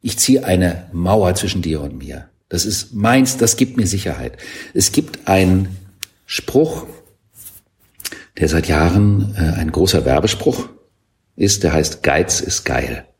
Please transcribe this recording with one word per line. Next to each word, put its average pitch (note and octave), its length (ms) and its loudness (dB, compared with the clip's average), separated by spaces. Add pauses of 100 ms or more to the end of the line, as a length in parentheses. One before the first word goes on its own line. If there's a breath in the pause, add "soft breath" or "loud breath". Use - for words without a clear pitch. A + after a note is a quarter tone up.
Ich - 180 -6
ziehe C3 260 4
eine F2+ 480 0
Mauer F2+ 420 2
zwischen F#2 280 -4
dir D#2 180 -4
und C#2+ 160 -10
mir. C2+ 340 -16 (180)
Das F2+ 180 -4
ist - 280 -8
meins, B2 420 2
das A#2 200 2
gibt B2+ 200 0
mir A2+ 100 2
Sicherheit. D2+ 500 -6 (380 loud breath)
Es - 180 0
gibt - 340 -4
einen F#2+ 500 2 (500)
Spruch, - 600 0 (1500 loud breath)
der D#2+ 100 2
seit D#2 200 0
Jahren, G2+ 680 2
äh, E2+ 220 0
ein D#2+ 140 -2
großer E2+ 320 2
Werbespruch D2+ 640 0 (680)
ist, - 280 0
der D#2+ 80 2
heißt, D#2 300 -2
„Geiz D2+ 380 0
ist - 240 -6
geil.“ B1 420 -4 (140)